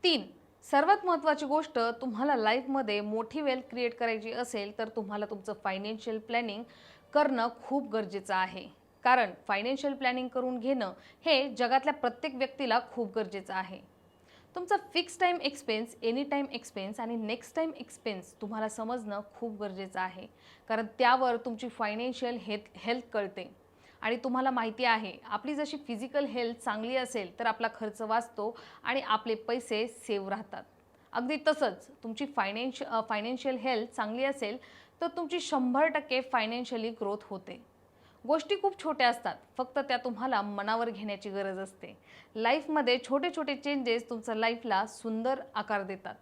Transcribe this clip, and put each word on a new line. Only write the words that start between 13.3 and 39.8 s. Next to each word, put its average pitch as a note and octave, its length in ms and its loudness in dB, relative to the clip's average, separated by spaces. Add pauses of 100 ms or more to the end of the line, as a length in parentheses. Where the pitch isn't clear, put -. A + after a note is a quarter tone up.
आहे. F#3 260 -6 (760)
तुमचा F4+ 220 2 (180)
फिक्स F4 260 0
टाइम F4 160 6
एक्सपेन्स, A#3 640 -2
एनी A#3 200 2
टाइम C#4+ 300 0
एक्सपेन्स G#3 480 -8
आणि A#3 160 -2
नेक्स्ट A3+ 400 -4
टाइम D#4+ 200 0
एक्सपेन्स - 640 -10
तुम्हाला G#3+ 280 -4
समजणं A3 520 -4 (140)
खूप G#3+ 260 -6
गरजेचं F#3+ 400 -6
आहे, F#3 260 -6 (420)
कारण A3 180 0 (120)
त्यावर B3 380 6
तुमची A#3 320 -4
फायनान्शियल A#3+ 720 -2
हेल्थ, G#3 240 -4 (100)
हेल्थ A#3+ 380 -2
कळते. G3 480 -4 (400)
आणि A3+ 160 0
तुम्हाला C4 340 2
माहिती A3+ 340 0
आहे, A3 400 4
आपली A3 300 -4
जशी D4 220 -2
फिजिकल C4+ 480 -2
हेल्थ A#3 320 -2
चांगली A3+ 400 -2
असेल, A#3+ 420 -2
तर A#3 80 0
आपला A3+ 280 0
खर्च G#3+ 260 -6
वाचतो A3 580 -2 (240)
आणि C4 180 0
आपले A3 340 0
पैसे A#3 540 0
सेव्ह G3+ 400 -4
राहतात. G#3 340 -6 (500)
अगदी B3+ 240 0 (100)
तसंच D4 420 2 (140)
तुमची A3+ 240 -4
फायनान्श-, B3 580 -2
अ, A3+ 240 0
फायनान्शियल B3 460 -2
हेल्थ A#3 420 -2
चांगली A3+ 280 0
असेल, B3+ 340 -2 (420)
तर E4+ 60 0
तुमची E4+ 340 -2
शंभर C4 460 4
टक्के D4 340 0
फायनान्शियली A#3 720 -2
ग्रोथ G#3 320 -2
होते. F#3+ 440 -12 (600)
गोष्टी D#4 360 2
खूप G4 200 0
छोट्या D4+ 260 4
असतात, A#3+ 280 0 (220)
फक्त B3+ 200 -2
त्या C#4 180 0